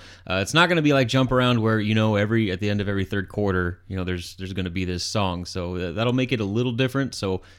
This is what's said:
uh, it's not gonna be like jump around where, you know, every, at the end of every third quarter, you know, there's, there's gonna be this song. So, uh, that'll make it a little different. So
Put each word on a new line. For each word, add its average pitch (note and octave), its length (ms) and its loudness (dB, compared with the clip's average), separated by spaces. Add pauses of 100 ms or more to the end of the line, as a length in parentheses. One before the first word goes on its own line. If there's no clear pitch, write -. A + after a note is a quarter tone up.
(280)
uh, F#2 140 -2
it's G2+ 120 -4
not E3+ 140 6
gonna E3+ 140 2
be D3 100 4
like C3+ 160 4
jump C3 240 2
around B2 300 4
where, A2 180 2
you G#2+ 160 2
know, A2 200 4
every, G#2 360 2
at F#2 80 -4
the G#2 100 0
end G2+ 120 0
of G2 80 -2
every G2 160 -2
third G2 240 -4
quarter, F#2 580 0
you F#2+ 80 -8
know, F#2 80 -4
there's, F2 320 -6
there's F#2+ 160 -10
gonna F#2 200 -4
be F#2 120 -2
this F2+ 220 -4
song. F2+ 400 -2
So, F2+ 300 -6
uh, F2 180 -4
that'll A#2 180 0
make B2+ 220 0
it A2+ 80 -2
a G2+ 40 -2
little A#2 280 -2
different. C3 420 -2
So F#2+ 280 -4 (160)